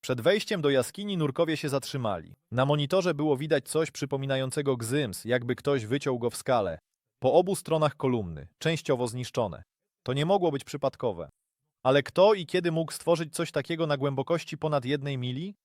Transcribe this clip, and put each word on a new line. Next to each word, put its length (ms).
Przed 200
wejściem 400
do 80
jaskini 480
nurkowie 400
się 120
zatrzymali. 640
Na 140
monitorze 480
było 240
widać 320
coś 220
przypominającego 880
gzyms, 480
jakby 300
ktoś 300
wyciął 340
go 100
w 60
skale. 440
Po 140
obu 220
stronach 400
kolumny, 520
częściowo 500
zniszczone. 560
To 100
nie 120
mogło 260
być 120
przypadkowe. 680
Ale 200
kto 300
i 120
kiedy 260
mógł 200
stworzyć 420
coś 180
takiego 360
na 100
głębokości 600
ponad 280
jednej 320
mili? 480